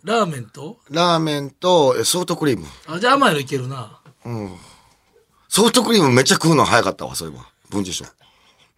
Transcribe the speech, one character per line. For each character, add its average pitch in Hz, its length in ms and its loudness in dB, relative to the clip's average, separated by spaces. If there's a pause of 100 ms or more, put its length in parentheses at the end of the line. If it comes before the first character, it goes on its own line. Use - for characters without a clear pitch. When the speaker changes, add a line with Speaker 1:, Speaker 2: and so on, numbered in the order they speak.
Speaker 1:
ラ 208 220 0
ー 165 40 -8
メ 135 100 -10
ン 113 40 -12
と？ 143 340 -18 (120)
Speaker 2:
ラ 170 260 2
ー - 20 0
メ 151 220 -2
ン 139 100 -10
と、 160 480 2
え、 113 60 -2
ソ 175 160 -2
フ 175 60 -4
ト 170 100 -4
ク - 80 -4
リ 135 100 2
ー 95 40 -6
ム。 80 80 -12 (200)
Speaker 1:
あ、 165 140 -10
じ 240 80 0
ゃ 254 40 4
あ - 20 4
甘 277 160 2
い 165 40 0
の 143 60 -2
い 131 60 -8
け 143 100 -6
る 127 100 -6
な。 127 320 -12 (280)
Speaker 2:
う 120 40 -12
ん。 101 260 -10 (920)
ソ 202 160 2
フ 226 80 4
ト 247 100 4
ク 226 120 0
リ 208 60 6
ー - 20 4
ム 139 80 4
め 123 100 6
っ 143 40 4
ち - 80 0
ゃ - 20 2
食 160 160 2
う 160 40 6
の 120 120 4
早 107 160 4
か 95 80 0
っ - 40 -6
た - 120 -10
わ、 64 80 -12
そ 85 120 -10
う 80 40 -12
い - 40 -18
え 64 40 -20
ば。 60 100 -20 (220)
文 101 120 -6
治 90 120 -8
師 - 100 -10
匠。 - 60 -20 (680)